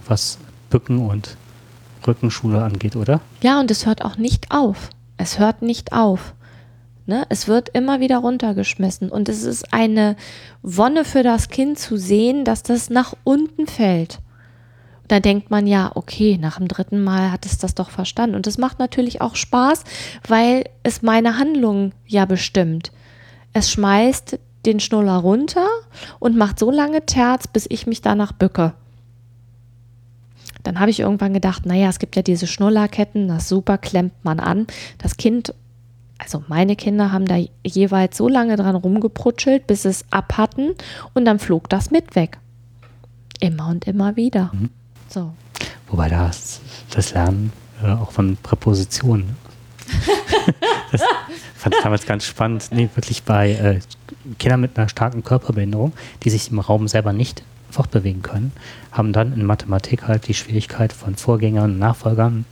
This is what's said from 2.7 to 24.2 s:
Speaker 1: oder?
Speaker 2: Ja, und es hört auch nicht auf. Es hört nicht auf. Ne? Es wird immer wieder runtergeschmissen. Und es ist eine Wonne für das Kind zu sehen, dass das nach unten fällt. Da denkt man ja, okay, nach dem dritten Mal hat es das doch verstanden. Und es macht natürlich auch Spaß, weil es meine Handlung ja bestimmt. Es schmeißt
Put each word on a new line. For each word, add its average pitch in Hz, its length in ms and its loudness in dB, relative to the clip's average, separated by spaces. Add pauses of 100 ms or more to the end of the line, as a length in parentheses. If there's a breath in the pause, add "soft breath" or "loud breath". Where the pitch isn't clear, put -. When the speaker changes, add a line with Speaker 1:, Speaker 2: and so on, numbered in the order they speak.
Speaker 1:
oder? 127 260 2 (200)
Speaker 2:
Ja, 269 180 4
und 254 120 2
es - 140 -2
hört 220 200 0
auch 208 120 -8
nicht - 340 -2
auf. 254 380 0 (280)
Es - 220 -4
hört 214 220 2
nicht 233 300 -4
auf. 202 420 2 (720 soft breath)
Ne? 240 240 -2
Es - 180 -4
wird 233 220 0
immer 262 300 0
wieder 262 200 2
runtergeschmissen. 196 920 -2
Und 208 200 -2
es 214 140 -4
ist - 300 -6
eine 220 420 2 (460 loud breath)
Wonne 240 420 2
für 269 200 2
das 233 260 2
Kind 285 300 -2
zu - 180 -4
sehen, 220 480 2
dass 226 180 0
das 240 260 -2
nach 247 340 0
unten 302 440 0
fällt. 180 520 0 (880 soft breath)
Da 202 120 4
denkt 202 300 2
man 208 160 2
ja, 202 300 2
okay, 214 440 0
nach 156 180 -4
dem 185 100 -2
dritten 196 360 -2
Mal 190 280 2
hat 180 160 -6
es - 100 -2
das 185 160 -4
doch - 160 -4
verstanden. 208 460 -2
Und 196 100 -4
es 208 140 -4
macht 254 180 -2
natürlich 247 440 -2
auch 233 140 -4
Spaß, 262 480 0 (440 loud breath)
weil 240 380 4 (180)
es - 180 -4
meine 226 380 2
Handlung 226 540 0 (120)
ja 196 200 2
bestimmt. 175 680 -2 (600 soft breath)
Es 214 180 0
schmeißt 214 680 2 (280)